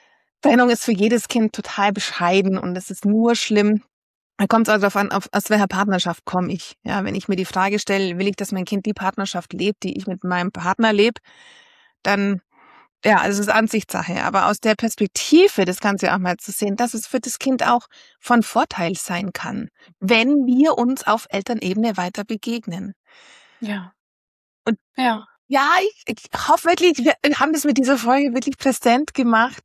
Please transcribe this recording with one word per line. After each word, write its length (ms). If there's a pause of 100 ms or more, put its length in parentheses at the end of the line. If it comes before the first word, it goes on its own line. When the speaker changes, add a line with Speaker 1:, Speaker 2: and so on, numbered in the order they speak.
(420)
Speaker 1:
Trennung 280
ist 140
für 80
jedes 360
Kind 260
total 380
bescheiden 680
und 180
es 140
ist 140
nur 300
schlimm. 480 (540)
Da 100
kommt's 220
auch 100
drauf 180
an, 160
auf, 200
aus 180
welcher 180
Partnerschaft 560
komme 280
ich. 300
Ja, 220
wenn 100
ich 140
mir 80
die 80
Frage 340
stelle, 400
will 100
ich, 80
dass 160
mein 120
Kind 220
die 60
Partnerschaft 600
lebt, 320
die 120
ich 100
mit 180
meinem 280
Partner 400
lebe, 280 (840)
dann, 400 (640)
ja, 140
also 220
es 80
ist 60
Ansichtssache. 680
Aber 240
aus 120
der 140
Perspektive, 880
das 160
Ganze 320
auch 60
mal 180
zu 160
sehen, 240
dass 180
es 120
für 140
das 180
Kind 280
auch 200 (340)
von 220
Vorteil 540
sein 360
kann, 360 (320)
wenn 460
wir 320
uns 280
auf 240
Elternebene 640
weiter 280
begegnen. 720 (640)
Speaker 2:
Ja. 320 (760)
Speaker 1:
Und 120 (180)
Speaker 2:
Ja. 300 (200)
Speaker 1:
ja, 220 (140)
ich, 240
ich 420
hoffe 220
wirklich, 280
wir 160 (240)
haben 140
das 120
mit 140
dieser 200
Folge 360
wirklich 240
präsent 560
gemacht, 500